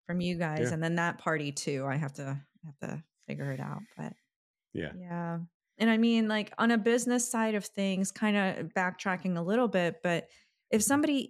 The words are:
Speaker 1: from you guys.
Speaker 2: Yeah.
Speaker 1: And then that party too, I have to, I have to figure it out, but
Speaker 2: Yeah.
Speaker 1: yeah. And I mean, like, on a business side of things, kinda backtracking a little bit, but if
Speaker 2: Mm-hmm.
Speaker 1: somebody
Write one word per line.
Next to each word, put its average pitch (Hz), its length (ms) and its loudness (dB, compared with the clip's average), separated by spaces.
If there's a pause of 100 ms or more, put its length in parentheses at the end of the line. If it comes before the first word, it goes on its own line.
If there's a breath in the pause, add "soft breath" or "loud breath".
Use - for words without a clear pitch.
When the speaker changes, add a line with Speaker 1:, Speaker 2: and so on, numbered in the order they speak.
Speaker 1:
from 175 140 -2
you 175 180 -2
guys. 156 320 0
Speaker 2:
Yeah. - 20 0
Speaker 1:
And 160 100 -2
then 170 140 0
that 170 220 0
party 151 340 -2
too, 139 340 -4
I 135 100 -2
have 143 180 -4
to, 139 280 -8 (220)
I - 20 -12
have 147 120 -16
to - 260 -8 (220)
figure 139 260 -6
it 131 80 -6
out, - 240 -8 (120)
but - 180 -10 (580)
Speaker 2:
Yeah. 80 200 -6
Speaker 1:
yeah. 170 480 -6 (380)
And 226 120 4
I 220 60 4
mean, 226 320 4
like, 214 300 -2
on 226 120 4
a 233 80 4
business 240 520 2
side 220 240 0
of 202 100 -2
things, 190 480 0
kinda 202 520 2 (120)
backtracking 185 600 -2
a 170 60 -2
little 220 260 2
bit, 175 340 2
but 170 260 0 (420 soft breath)
if 214 120 4
Speaker 2:
Mm-hmm. - 0 -
Speaker 1:
somebody 285 480 2